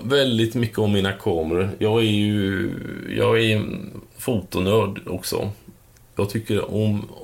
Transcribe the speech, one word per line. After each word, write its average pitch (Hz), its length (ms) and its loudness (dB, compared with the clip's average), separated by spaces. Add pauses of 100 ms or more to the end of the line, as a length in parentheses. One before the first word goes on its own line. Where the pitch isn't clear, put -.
väldigt 117 520 2
mycket 117 240 0
om 104 120 2
mina 98 220 2
kameror. 87 560 0 (100)
Jag 107 200 2
är 117 120 4
ju, 101 600 0 (460)
jag 110 260 4
är 110 120 4
en - 360 -4 (260)
fotonörd 98 880 0
också. 87 440 -4 (640)
Jag 101 140 0
tycker 107 440 -2
om 104 360 0 (140)